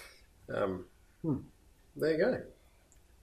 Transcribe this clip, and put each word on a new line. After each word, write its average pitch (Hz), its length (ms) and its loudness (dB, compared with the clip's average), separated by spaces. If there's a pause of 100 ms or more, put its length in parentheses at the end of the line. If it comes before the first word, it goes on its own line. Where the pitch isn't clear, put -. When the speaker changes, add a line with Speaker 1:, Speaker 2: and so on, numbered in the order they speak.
(540)
Speaker 1:
um, 95 300 0 (380)
Speaker 2:
Hmm. 151 140 2 (600)
Speaker 1:
there 151 160 2
you 156 60 0
go. 226 240 2 (800)